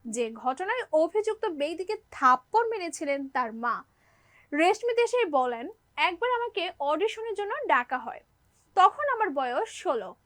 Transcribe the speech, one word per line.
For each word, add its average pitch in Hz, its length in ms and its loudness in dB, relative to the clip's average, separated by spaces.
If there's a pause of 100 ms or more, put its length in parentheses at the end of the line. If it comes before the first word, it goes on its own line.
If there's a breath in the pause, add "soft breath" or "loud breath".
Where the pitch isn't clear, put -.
যে 226 240 -4
ঘটনায় 262 520 -4 (100)
অভিযুক্ত 415 520 2
ব্যক্তিকে 339 500 -4 (160)
থাপ্পড় 349 580 2
মেরেছিলেন 294 600 -4
তার 240 240 -2
মা। 226 300 -4 (720 soft breath)
রেশমি 381 420 4
দেশাই 480 300 2
বলেন, 254 440 0 (260)
"একবার 440 460 0
আমাকে 381 380 -4
অডিশনের 427 540 -2
জন্য 403 200 -4 (140)
ডাকা 254 300 2
হয়। 233 240 -10 (540)
তখন 415 280 6 (100)
আমার 427 160 2
বয়স 269 400 -2
ষোলো। 214 460 -4 (100)